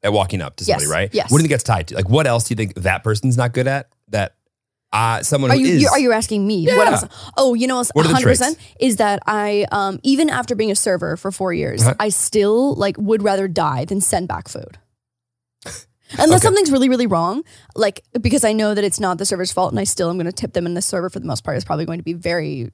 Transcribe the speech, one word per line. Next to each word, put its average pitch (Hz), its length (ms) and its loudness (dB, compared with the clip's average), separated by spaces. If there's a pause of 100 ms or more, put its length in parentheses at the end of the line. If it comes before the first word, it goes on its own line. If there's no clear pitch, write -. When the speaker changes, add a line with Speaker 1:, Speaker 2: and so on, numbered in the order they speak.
Speaker 1:
at 104 100 0
walking 98 280 0
up 69 160 -10
to - 80 -10
somebody, 147 200 0
Speaker 2:
Yes, - 60 -2
Speaker 1:
right? 92 220 -2
Speaker 2:
yes. - 180 -2
Speaker 1:
What 131 80 6
do 160 40 4
you 160 40 0
think 143 40 0
that's 127 120 0
tied 87 240 -2
to? - 80 -10
Like, 92 140 -2
what 147 180 4
else 117 180 0
do - 80 -4
you - 20 -6
think 107 200 -4
that 92 280 -2
person's 117 340 0
not 123 160 0
good 127 140 0
at 135 220 -4 (200)
that, 104 260 -4 (560)
uh, 113 320 0
someone 139 260 0
Speaker 2:
Are 180 60 4
Speaker 1:
who 269 60 4
Speaker 2:
you, 262 140 2
Speaker 1:
is 143 60 6
Speaker 2:
you, 294 80 4
are 269 100 4
you 247 120 4
asking 214 340 0
me? 196 220 0
What 508 80 4 (120)
Speaker 1:
Yeah. - 40 4
Speaker 2:
else? 247 140 0 (300)
Oh, 262 200 4
you 233 100 0
know, 254 120 0 (160)
Speaker 1:
What - 40 0
are - 60 6
the - 60 4
Speaker 2:
a - 40 4
hundred 254 140 4
percent 254 320 2
Speaker 1:
traits? - 200 -20
Speaker 2:
is 233 180 2
that 202 280 0
I, 208 460 0
um, 196 320 -2
even 277 260 4
after 247 240 -4
being 220 160 -2
a 202 60 0
server 180 420 -2
for 190 140 -8
four 185 200 -4
years, 151 300 -2
Speaker 1:
Uh-huh. 120 180 4
Speaker 2:
I 214 100 0
still, 214 680 2
like, 196 240 -2
would 214 240 0
rather 196 240 0
die 160 380 -2
than 196 160 -2
send 185 260 0
back 87 220 -8
food. - 280 -16 (1400)
Unless 320 220 6
Speaker 1:
Okay. - 60 2
Speaker 2:
something's 381 240 4
really, 269 180 4
really 247 180 2
wrong, 190 360 -2 (320)
like, 202 260 -2 (200)
because 208 220 2
I 214 100 2
know 214 200 2
that 202 100 0
it's 196 160 -2
not 180 180 -2
the 196 80 -4
server's 185 260 -4
fault 185 200 0
and 214 80 -2
I 190 40 -2
still 185 260 -2
am 180 80 -4
gonna 170 140 -4
tip - 220 -8
them, 175 120 -2
and 175 120 -4
the 190 40 -4
server 180 280 -4
for - 100 -12
the - 60 -10
most 139 180 -6
part - 140 -4
is 123 80 -6
probably 156 200 -4
going 165 140 -8
to 165 40 -12
be 170 100 -6
very, 156 600 -4